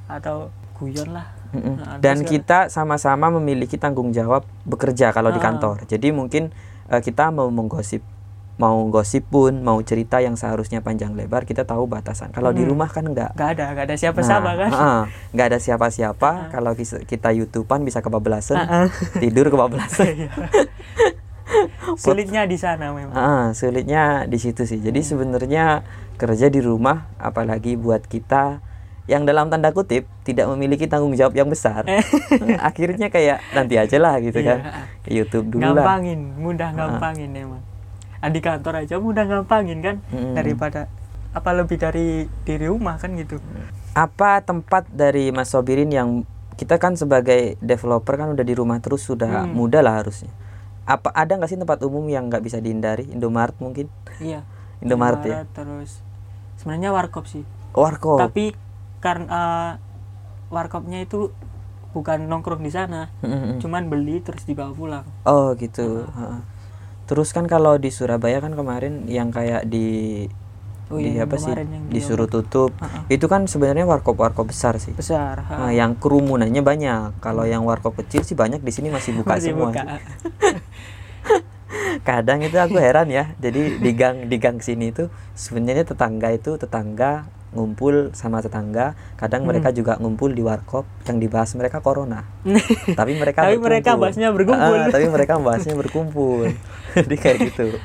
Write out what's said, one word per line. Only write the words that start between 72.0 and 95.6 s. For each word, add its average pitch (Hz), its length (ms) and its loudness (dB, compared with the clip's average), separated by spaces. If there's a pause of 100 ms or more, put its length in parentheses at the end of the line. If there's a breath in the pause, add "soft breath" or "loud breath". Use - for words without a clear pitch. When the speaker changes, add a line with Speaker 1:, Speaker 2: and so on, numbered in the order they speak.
Speaker 1:
di 107 60 -4
Speaker 2:
tutup. 123 440 2
Speaker 1:
Heeh. - 260 -8 (100)
Speaker 2:
Itu 139 160 4
kan 196 180 4
sebenarnya 147 380 2
warkop-warkop 113 680 2
besar 117 280 0
sih. - 140 -8
Speaker 1:
Besar, 147 520 -2
Speaker 2:
Nah, 127 240 -4
Speaker 1:
heeh. 120 100 2
Speaker 2:
yang 117 160 2
kerumunannya 135 640 4
banyak. 127 580 0
Kalau 113 240 -2
Speaker 1:
Hmm. 113 100 0
Speaker 2:
yang 113 100 0
warkop 113 340 -2
kecil - 260 -2
sih - 120 -6
banyak 123 260 2
di 127 120 -4
sini 147 160 -4
masih 135 260 -4
buka 113 220 0
Speaker 1:
Masih 165 160 -2
Speaker 2:
semua 120 160 0
Speaker 1:
buka. 113 140 -4
Speaker 2:
sih. 143 100 -10
<laughs> - 800 -4 (1300 loud breath)
Kadang 127 400 2
itu 156 140 0
aku 180 200 4
heran 151 320 6
ya. 143 300 0
Jadi 127 400 0
di 120 160 2
gang, 127 340 2
di 123 80 2
gang 120 240 2
sini 117 300 -2
itu 165 180 -4 (240 loud breath)
sebenarnya 123 540 0
tetangga 113 440 0
itu, 117 260 -2
tetangga 120 720 -2 (240)
ngumpul 127 640 0
sama 113 240 -2
tetangga, 110 560 -4 (180 loud breath)
kadang 127 300 -2
Speaker 1:
Hmm. 170 80 0
Speaker 2:
mereka 160 180 2
juga 117 300 0
ngumpul 113 320 0
di 120 80 -2
warkop, 113 480 -2 (160)
yang 117 160 -2
dibahas 113 320 0
mereka 127 320 -4
corona. 135 400 0 (200)
Speaker 1:
<laughs> 196 540 2
Speaker 2:
Tapi 117 140 2
mereka 147 320 2
Speaker 1:
Tapi 214 160 6
mereka 233 320 4
Speaker 2:
berkumpul. 226 100 4
Speaker 1:
bahasnya 214 280 2
berkumpul. 202 440 4
Speaker 2:
Ah, - 140 4
tapi 143 180 6
mereka 151 300 4
bahasnya 123 400 2